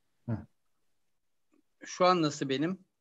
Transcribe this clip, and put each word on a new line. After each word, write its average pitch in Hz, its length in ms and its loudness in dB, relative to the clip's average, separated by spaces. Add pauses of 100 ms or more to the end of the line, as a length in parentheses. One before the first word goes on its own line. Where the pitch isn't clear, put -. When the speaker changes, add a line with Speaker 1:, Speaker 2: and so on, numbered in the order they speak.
(280)
Speaker 1:
Heh. 113 40 0 (1500)
Speaker 2:
Şu - 200 0
an 180 160 6
nasıl 143 280 -2
benim? 156 360 -2 (160)